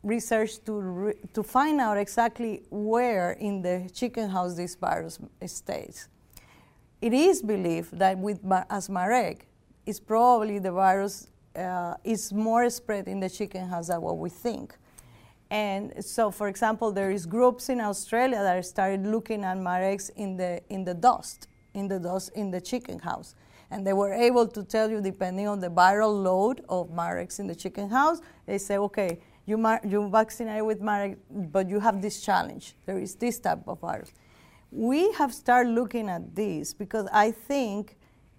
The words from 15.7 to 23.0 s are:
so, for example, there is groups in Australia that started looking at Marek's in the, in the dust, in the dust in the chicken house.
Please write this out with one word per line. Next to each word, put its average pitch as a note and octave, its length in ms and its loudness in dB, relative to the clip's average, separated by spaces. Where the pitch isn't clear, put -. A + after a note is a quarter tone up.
so, G#3+ 280 0
for G#3 180 -4
example, A3 420 0
there G3 200 0
is F#3+ 140 -4
groups B3 440 2
in B3 100 0
Australia A3+ 600 0
that F#3 260 2
started G3 420 -2
looking G#3+ 380 -2
at F#3 120 -2
Marek's F#3+ 520 -2
in G3 260 -8
the, F3+ 320 -4
in F#3+ 160 -6
the F3+ 100 -4
dust, - 540 2
in G3 140 -6
the F#3+ 120 -2
dust F3+ 360 -4
in G3 160 -4
the F3+ 80 -4
chicken F3+ 400 -6
house. - 360 -8